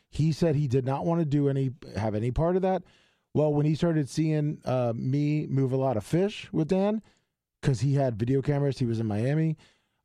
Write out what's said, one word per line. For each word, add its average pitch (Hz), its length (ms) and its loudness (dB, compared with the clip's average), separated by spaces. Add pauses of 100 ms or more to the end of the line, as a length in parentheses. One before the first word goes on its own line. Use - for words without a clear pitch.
He 156 220 0
said 156 240 2
he 147 120 0
did 131 160 2
not 135 220 -2
wanna 170 200 2
do 143 220 2
any, 135 220 0 (260)
have 104 200 -2
any 113 160 -2
part 165 240 0
of 185 80 0
that. 185 180 0 (540)
Well, 151 180 2
when 147 140 2
he 160 80 4
started 156 340 0
seeing, 151 560 0
uh, 123 300 0
me 147 500 -2
move 135 260 0
a 131 60 0
lot 131 200 0
of 104 60 -4
fish 190 480 -2
with 156 180 -2
Dan, 202 340 0 (580)
'cause 135 200 0
he 139 120 2
had 131 240 0
video 127 240 0
cameras, 143 380 0
he 127 80 0
was 113 120 -2
in 113 60 -2
Miami. 139 500 0 (500)